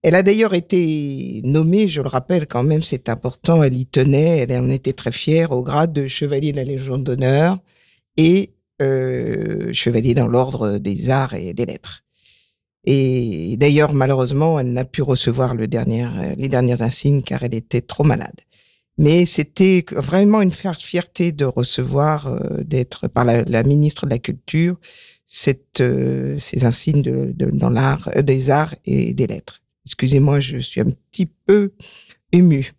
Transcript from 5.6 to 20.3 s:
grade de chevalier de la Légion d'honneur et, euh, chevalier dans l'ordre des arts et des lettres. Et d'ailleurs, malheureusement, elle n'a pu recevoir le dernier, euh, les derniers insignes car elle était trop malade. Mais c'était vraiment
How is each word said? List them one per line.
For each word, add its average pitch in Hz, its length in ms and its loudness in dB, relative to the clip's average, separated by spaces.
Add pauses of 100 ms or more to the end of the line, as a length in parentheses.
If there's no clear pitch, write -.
grade 147 300 0
de 139 140 -2
chevalier 143 440 -4
de 143 60 -6
la 131 60 -4
Légion 131 340 -6
d'honneur 135 600 2 (600)
et, 175 360 2 (280)
euh, 117 920 -4
chevalier 120 400 0
dans 120 140 2
l'ordre 120 500 0
des 101 320 -4
arts 131 240 -2
et 87 200 -8
des 113 120 -4
lettres. - 380 -14 (800)
Et 120 720 -2
d'ailleurs, 147 360 4
malheureusement, 139 680 0
elle 123 140 -2
n'a 123 120 -4
pu - 180 -6
recevoir 123 500 0
le 110 140 -4
dernier, 113 380 -2
euh, 87 300 -6
les 131 120 -6
derniers 123 340 0
insignes 135 400 0
car 127 220 -6
elle 120 100 -6
était 117 280 -4
trop - 220 -6
malade. - 380 -2 (560)
Mais 160 300 4
c'était 185 640 2
vraiment 196 500 2